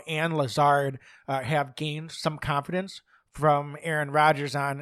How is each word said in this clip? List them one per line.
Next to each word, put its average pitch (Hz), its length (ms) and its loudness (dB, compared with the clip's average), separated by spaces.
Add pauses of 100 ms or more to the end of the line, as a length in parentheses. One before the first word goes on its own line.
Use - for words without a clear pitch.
and 160 280 -2
Lazard, 143 640 2 (280)
uh, 135 140 -2
have 131 340 -2
gained 156 360 -8
some 156 260 -4
confidence 151 640 -4 (300)
from 143 500 2
Aaron 151 300 -2
Rodgers 147 440 4
on. 139 260 -2